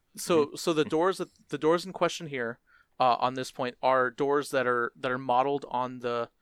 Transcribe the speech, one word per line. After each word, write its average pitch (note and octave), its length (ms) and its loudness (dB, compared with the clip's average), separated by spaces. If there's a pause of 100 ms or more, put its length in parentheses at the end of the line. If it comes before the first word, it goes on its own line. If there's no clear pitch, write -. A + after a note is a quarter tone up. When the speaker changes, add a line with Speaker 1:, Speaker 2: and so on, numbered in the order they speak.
(160)
Speaker 1:
so, D#3 300 2
Speaker 2:
Mm-hmm. D3 100 -10
Speaker 1:
so E3+ 160 -2
the D3+ 120 2
doors F3 340 0
that, F3 120 -8 (180)
the D3 100 -6
doors E3 260 2
in F#3 80 -12
question E3+ 360 -4
here, A#2+ 320 -6 (400)
uh, B2 180 6
on B2+ 160 0
this B2+ 160 -8
point B2 320 -6
are B2+ 280 4
doors C#3+ 400 0
that C3 160 0
are, A#2+ 340 0
that C3 100 -2
are B2+ 80 -2
modeled C3+ 520 0
on B2+ 300 -4
the, A#2+ 280 -4 (140)